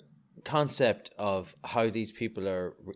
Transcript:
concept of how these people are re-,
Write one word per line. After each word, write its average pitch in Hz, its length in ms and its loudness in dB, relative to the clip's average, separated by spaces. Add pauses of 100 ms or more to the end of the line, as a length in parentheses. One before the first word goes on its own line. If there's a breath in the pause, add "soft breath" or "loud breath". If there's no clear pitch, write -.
(440)
concept 139 760 2
of 95 460 -2
how 113 260 2
these 110 220 -4
people 104 360 -6
are 90 360 -4
re-, 95 120 -12